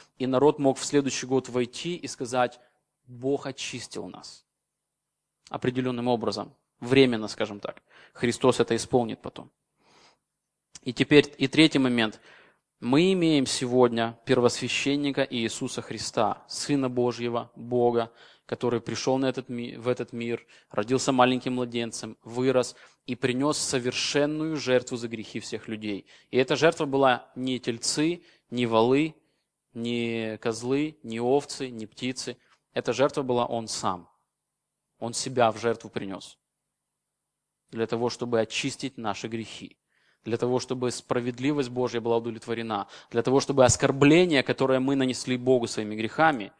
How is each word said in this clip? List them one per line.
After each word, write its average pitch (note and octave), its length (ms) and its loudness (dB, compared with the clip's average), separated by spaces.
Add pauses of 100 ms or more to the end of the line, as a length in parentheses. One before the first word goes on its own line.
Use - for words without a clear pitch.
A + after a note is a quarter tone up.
(180)
и B2+ 80 -2
народ C3 320 4
мог C#3 200 2
в - 60 -8
следующий C#3 440 0
год C3 200 0
войти B2 460 -4
и - 140 -10
сказать: B2 500 -2 (480)
«Бог C3 400 -4
очистил A#2 600 -10
нас». - 360 -20 (1040)
Определённым B2 600 -4
образом, G#2+ 440 -2 (280)
временно, A#2+ 480 4
скажем G#2 320 -6
так. - 220 -10 (320)
Христос A#2+ 440 2
это A#2 160 2
исполнит A2+ 480 -2
потом. - 260 -16 (1300)
И B2+ 100 -8
теперь C#3+ 460 6
и C3+ 100 0
третий D3+ 300 4
момент. A#2+ 420 0 (600)
Мы D3+ 340 4
имеем D#3+ 320 2
сегодня A#2+ 800 2
первосвященника C3+ 1000 0
Иисуса A#2 540 -4
Христа, G#2+ 640 -4
Сына C#3 420 -2
Божьего, A#2+ 680 -2
Бога, A#2+ 560 0 (320)
который A#2+ 360 -2
пришёл C3 380 -2
на C3+ 80 0
этот B2+ 220 -4
ми-, B2 280 -10
в A#2 120 -6
этот A#2+ 240 -4
мир, A#2 340 -6 (240)
родился B2 400 0
маленьким B2+ 440 4
младенцем, A#2 680 -6
вырос B2 540 0 (300)
и B2 100 -6
принёс C3+ 420 0
совершенную D3 960 -2
жертву B2+ 400 0
за A#2 120 -8
грехи A2 320 -8
всех - 280 -10
людей. G#2+ 380 -6 (240)
И B2 60 0
эта C3+ 180 4
жертва D#3 300 4
была C3+ 500 2
не B2+ 240 -4
тельцы, D3+ 640 -2 (280)
не A#2+ 160 0
волы, B2+ 480 4 (580)
не A#2 680 -4
козлы, B2+ 640 -4
не A2+ 160 -8
овцы, C3 520 -2
не A2 160 -12
птицы. B2+ 500 -8 (360)
Эта B2 200 -2
жертва C#3+ 300 0
была B2 240 0
Он A#2 220 -6
Сам. F#2 400 -4 (920)
Он A#2 160 -8
Себя B2 360 2
в G#2+ 80 -10
жертву A2+ 320 -4
принёс F#2+ 480 -12 (1300)
для A2+ 160 -4
того, A#2 240 -2
чтобы A#2+ 300 -2
очистить - 560 -6
наши A2 320 -6
грехи, A2+ 480 -12 (480)
для A2+ 120 -2
того, B2 240 0
чтобы B2 320 -4
справедливость B2+ 760 -2
Божья A#2+ 320 -2
была A#2 180 0
удовлетворена, A2+ 680 -6 (240)
для A#2 120 0
того, C3 180 4
чтобы C3+ 240 4
оскорбление, C#3+ 800 6
которое C3 360 2
мы C3 160 2
нанесли B2+ 420 0
Богу B2 300 2
своими G#2+ 300 -6
грехами, A2 640 0